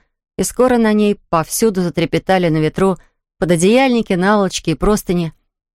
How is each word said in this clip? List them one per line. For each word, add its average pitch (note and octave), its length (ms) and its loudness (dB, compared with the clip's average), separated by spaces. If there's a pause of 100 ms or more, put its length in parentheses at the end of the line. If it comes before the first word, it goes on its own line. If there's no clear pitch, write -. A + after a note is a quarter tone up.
(360)
и G3 60 -2
скоро B3 340 0
на A3 160 2
ней G#3 360 0
повсюду F3+ 540 -2
затрепетали F3 680 -2
на D#3 100 0
ветру F3 400 0 (400)
пододеяльники, G#3+ 760 2
наволочки F#3+ 560 0
и D#3 40 0
простыни. F3+ 580 -2 (440)